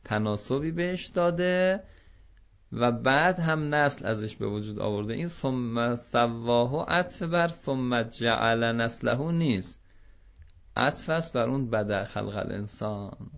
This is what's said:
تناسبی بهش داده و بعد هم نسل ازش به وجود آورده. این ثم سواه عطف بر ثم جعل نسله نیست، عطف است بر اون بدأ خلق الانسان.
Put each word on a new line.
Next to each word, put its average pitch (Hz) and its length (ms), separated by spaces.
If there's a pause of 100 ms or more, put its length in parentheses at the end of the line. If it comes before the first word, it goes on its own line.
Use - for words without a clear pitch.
تناسبی 107 680
بهش 175 340
داده 180 760 (880)
و 120 200
بعد 143 480
هم 156 360
نسل 143 300
ازش 107 300
به 107 120
وجود 104 320
آورده. 104 340
این 160 140
ثم 120 680
سواه 120 920
عطف 175 340
بر 170 240
ثم 127 560
جعل 117 680
نسله 117 600
نیست، 147 480 (960)
عطف 135 340
است 165 240
بر 120 160
اون 131 200
بدأ 104 340
خلق 104 340
الانسان. 101 800 (200)